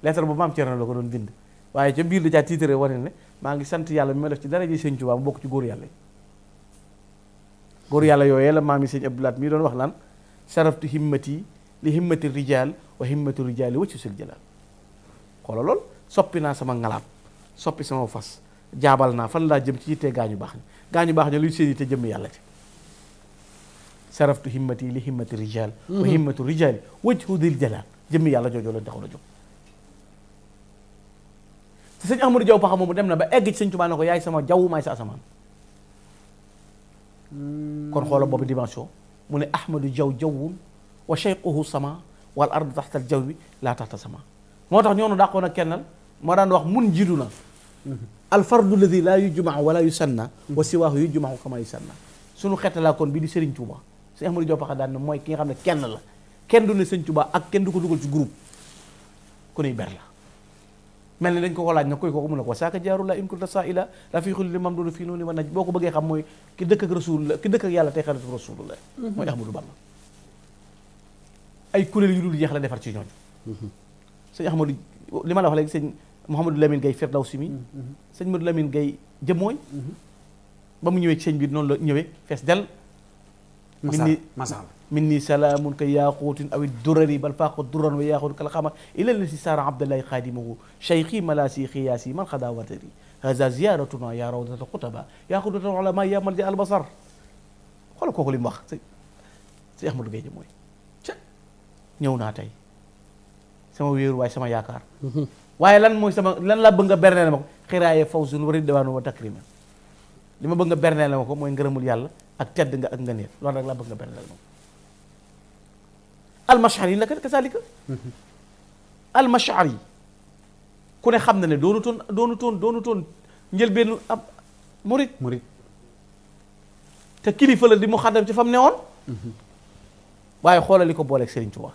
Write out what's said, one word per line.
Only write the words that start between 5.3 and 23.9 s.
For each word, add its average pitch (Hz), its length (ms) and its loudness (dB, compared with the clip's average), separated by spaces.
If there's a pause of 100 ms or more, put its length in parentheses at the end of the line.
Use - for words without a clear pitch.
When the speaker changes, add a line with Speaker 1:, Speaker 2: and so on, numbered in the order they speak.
Speaker 1:
ci - 80 -12
góor 131 160 -4
Yàlla 120 200 -8
yi." - 60 -20 (2000)
Góor 147 160 4
Yàlla 143 220 8
yooyee 139 260 6
la 156 80 4
maam 143 220 2
yi 135 60 0
sëñ 139 180 -4
Abdou 127 160 -6
Lahat 127 160 -2
mi 143 100 -2
doon 147 140 0
wax 131 140 0
naan, 135 160 -4 (560)
"Saraftu 160 400 0
himmati 147 560 -4 (380)
li 151 100 0
himmati 160 360 0
rijal 135 460 0 (240)
wa 123 80 -4
himmatu 139 380 -2
rijali 123 320 -2
waccu 190 240 -4
sil 104 180 -10
jalal." 104 180 -16 (1080)
Xoola 110 180 -6
lool, 226 160 0 (300)
"Soppi 196 320 0
naa 147 140 -4
sama 127 200 -6
ngalaab, 117 280 -4 (520)
soppi 156 300 -8
sama 131 220 -6
fas, - 340 -14 (360)
jaabal 135 380 4
naa, 117 140 -4
fan 165 180 0
laa 147 140 4
jëm 127 180 -4
ci - 120 -10
yitte 147 220 -2
gaañu 110 240 -4
baax - 180 -12
ñi. - 60 -18 (320)
Gaañu 170 220 2
baax 147 180 4
ñi 147 60 2
luy 156 140 2
seen 160 160 2
yitte, 139 180 -2
jëm 123 200 -2
Yàlla 104 220 -6
ci. - 120 -20 (1700)